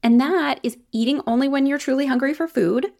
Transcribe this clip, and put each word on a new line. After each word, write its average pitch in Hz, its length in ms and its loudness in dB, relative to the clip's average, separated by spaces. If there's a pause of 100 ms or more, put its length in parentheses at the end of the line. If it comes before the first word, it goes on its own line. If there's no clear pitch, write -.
And 233 160 6
that 294 440 0
is 233 140 -6 (140)
eating 240 340 -2
only 240 220 0
when 277 180 0
you're 285 120 0
truly 277 300 -2
hungry 269 260 0
for 330 140 -4
food 226 520 0